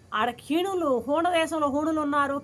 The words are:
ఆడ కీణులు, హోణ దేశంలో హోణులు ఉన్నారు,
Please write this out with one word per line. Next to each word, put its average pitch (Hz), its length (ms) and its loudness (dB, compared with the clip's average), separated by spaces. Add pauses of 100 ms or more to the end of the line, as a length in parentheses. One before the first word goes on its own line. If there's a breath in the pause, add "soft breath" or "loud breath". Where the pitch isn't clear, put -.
(140)
ఆడ 220 160 0
కీణులు, 320 800 0
హోణ 330 220 2
దేశంలో 320 380 0
హోణులు 302 340 0
ఉన్నారు, 285 420 0